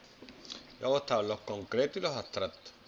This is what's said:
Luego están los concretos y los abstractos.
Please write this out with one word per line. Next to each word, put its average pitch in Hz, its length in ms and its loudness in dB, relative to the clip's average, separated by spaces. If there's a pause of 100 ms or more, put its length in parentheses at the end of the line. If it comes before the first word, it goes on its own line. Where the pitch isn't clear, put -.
(800)
Luego 131 180 4
están 110 280 2
los 104 140 0
concretos 113 560 0
y 185 40 -4
los 160 140 0
abstractos. - 580 -4 (160)